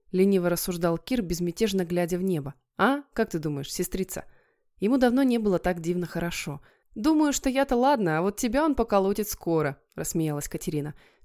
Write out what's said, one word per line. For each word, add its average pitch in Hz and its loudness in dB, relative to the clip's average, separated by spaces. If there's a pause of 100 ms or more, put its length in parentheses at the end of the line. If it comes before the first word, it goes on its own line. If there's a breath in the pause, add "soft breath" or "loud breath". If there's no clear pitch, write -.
(120)
лениво 185 4
рассуждал 170 0
Кир, 247 -2
безмятежно 175 -2
глядя 175 0
в 180 -2
небо. 160 -2 (240)
«А? 269 2 (100)
Как 220 -2
ты 170 -4
думаешь, 147 -6
сестрица?» - -6 (540)
Ему 233 2
давно 247 4
не 247 2
было 202 2
так 180 -2
дивно 175 -2
хорошо. 165 -6 (320 soft breath)
«Думаю, 294 2
что - -2
я-то 269 2
ладно, 240 2
а 160 0
вот 196 -2
тебя 254 0
он 302 2
поколотит 208 0
скоро», 156 -2 (180)
рассмеялась 156 -4
Катерина. 147 -6 (320 soft breath)